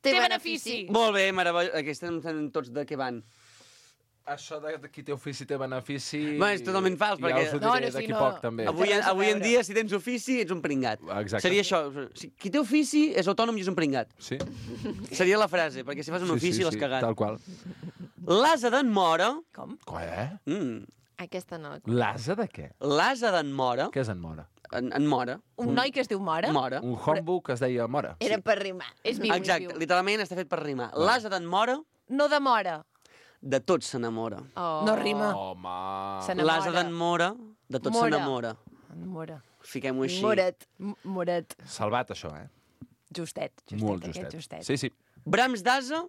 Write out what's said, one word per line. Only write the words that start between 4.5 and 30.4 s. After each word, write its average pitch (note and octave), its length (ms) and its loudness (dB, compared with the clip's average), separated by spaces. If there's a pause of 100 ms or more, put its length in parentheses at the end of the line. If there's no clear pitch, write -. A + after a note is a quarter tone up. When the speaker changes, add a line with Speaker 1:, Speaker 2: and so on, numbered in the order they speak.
Speaker 4:
de, D#3 180 -6
de C#3 120 -16
qui C#3+ 140 -16
té D3 80 -6
ofici C#3 340 -8
té C#3+ 100 -2
benefici C#3 800 -4
Speaker 3:
Bueno, G3 160 6
és F#3 80 -4
totalment F#3+ 360 2
fals, G#3 220 2
Speaker 4:
ja E3+ 60 -2
Speaker 3:
perquè E3 200 4
Speaker 4:
us D3+ 80 -2
ho D3 60 0
Speaker 2:
No, A3+ 140 4
Speaker 4:
diré B3 120 2
Speaker 2:
no, C3 60 -2
sí, C3+ 60 -4
Speaker 4:
d'aquí A3 100 -4
Speaker 2:
no. A3 100 0
Speaker 4:
poc, G#3 220 2
també. A2+ 260 -2
Speaker 3:
Avui, D#3+ 140 0
Speaker 2:
No F#3 60 4
té G3+ 100 4
res G#3 100 2
a F#3+ 40 4
Speaker 3:
avui F#3+ 180 4
en G#3 100 4
Speaker 2:
veure. G3+ 100 0
Speaker 3:
dia, A#3+ 160 6
si F#3+ 100 -8
tens G#3+ 180 0
ofici, B3 480 0
ets E3+ 100 -2
un F3+ 100 0
pringat. C3 380 0 (220)
Speaker 4:
Exacte. G#2 220 0
Speaker 3:
Seria F#3+ 200 4
això. D3 540 0
Si - 140 -14
qui - 200 -10
té A3+ 80 2
ofici D4 560 4
és F3 140 4
autònom A3+ 280 2
i G3+ 40 -2
és F#3 80 -2
un F#3 80 -2
pringat. C#3 320 2 (100)
Speaker 4:
Sí. - 200 -8 (760)
Speaker 3:
Seria F#3 260 4
la G#3+ 100 6
frase, D3+ 360 0
perquè C#3+ 180 -6
si D3 80 -8
fas F3 120 -2
un F3+ 60 -2
Speaker 4:
Sí, D#3+ 60 2
Speaker 3:
ofici D3 240 2
Speaker 4:
sí, F#3+ 60 2
Speaker 3:
l'has D#3+ 100 2
Speaker 4:
sí, G#2+ 60 -4
Speaker 3:
cagat. C3 200 0
Speaker 4:
tal A2+ 140 2
qual. G#2+ 240 -2 (880)
Speaker 3:
L'ase A#3+ 440 4
d'en C4 200 4
Mora. F#3+ 460 4 (160)
Speaker 2:
Com? - 340 -12
Speaker 4:
Què? E2+ 600 -6
Speaker 3:
Mm. C#3+ 380 -4 (340)
Speaker 1:
Aquesta F3+ 400 -10
no D3+ 120 -12
la D3 100 -14
conec. A#2 180 -2
Speaker 4:
L'ase A#2+ 380 0
de A3 120 -2
què? C#2+ 220 -12 (100)
Speaker 3:
L'ase G#3 500 2
d'en D3+ 220 0
Mora. C3+ 380 0
Speaker 4:
Què C#3 100 -2
és A#2 80 0
en G2 120 -6
Mora? D#2+ 280 -12 (240)
Speaker 3:
En, B2 220 -2
en D3 120 4
Mora. C3 340 0 (160)
Speaker 2:
Un A#3+ 120 -2
Speaker 4:
Un A#3 60 2
Speaker 2:
noi C4 160 2
que C4+ 100 -2
es - 80 -2
diu G3+ 120 -2
Mora? F3+ 320 0
Speaker 3:
Mora. C3 280 0
Speaker 4:
Un B2 160 -4
hombo D#3+ 460 0
que C#3 100 -4
es A#2+ 80 -2
deia B2 280 0
Mora. C#3 320 -4
Speaker 1:
Era A3 160 0
Speaker 3:
Sí. F#3+ 60 -4
Speaker 1:
per G#3 200 2
rimar. F#3 240 -8 (160)
Speaker 2:
És A3+ 160 -2
viu, A3 140 0
és F3+ 80 4
Speaker 3:
Exacte, F3+ 260 0
Speaker 2:
viu. D#3+ 120 -8
Speaker 3:
literalment F3+ 440 2
està F3+ 140 -4
fet F3 120 -4